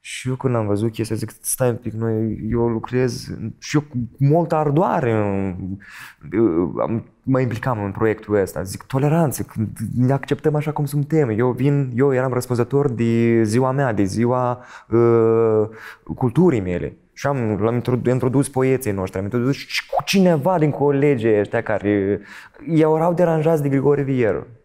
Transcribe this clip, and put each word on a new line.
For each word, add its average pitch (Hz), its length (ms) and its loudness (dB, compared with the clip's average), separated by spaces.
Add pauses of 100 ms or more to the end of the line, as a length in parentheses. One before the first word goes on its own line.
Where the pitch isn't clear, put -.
Și - 280 -10
eu 131 60 -2
când 127 200 -2
am 110 120 0
văzut 104 260 0
chestia, 113 240 -4
zic, 110 140 -6 (100)
stai - 280 -2
un 117 80 -2
pic, 110 160 -10
noi, 110 480 -4 (100)
eu 117 180 0
lucrez 120 680 -4 (220)
și - 180 -6
eu 147 60 2
cu 147 140 -10 (220)
multă 165 360 2
ardoare, 156 580 0 (1700)
am, 85 240 -4 (180)
mă 131 180 0
implicam 110 440 -4
în 101 60 -4
proiectul 104 440 -2
ăsta. 92 280 0
Zic, 98 200 -10
toleranță, 147 600 0
când - 360 -6 (160)
ne 127 180 2
acceptăm 143 420 -2
așa 151 180 -2
cum 151 120 -2
suntem. 143 540 0
Eu 123 120 2
vin, 139 440 0
eu 135 200 2
eram 127 180 0
răspunzător 123 580 0
de 117 520 2
ziua 120 280 2
mea, 135 220 0
de 101 100 0
ziua, 120 640 0 (260)
uh, 113 760 4 (460)
culturii 135 460 2
mele. 87 360 -4 (160)
Și - 140 -8
am, 143 100 0 (240)
l-am 113 140 2
introdu-, 120 360 0
introdus 127 380 0
poeții 131 440 0
noștri, 95 260 -4
am 95 60 -4
introdus 123 300 -2
și - 320 -8
cu - 180 -4
cineva 180 540 2
din 151 120 2
colegii 139 680 2
ăștia 110 220 -2
care 101 580 0 (480)
erau 160 460 2
deranjați 160 480 2
de 143 60 0
Grigore 139 340 2
Vieru. 123 440 0 (180)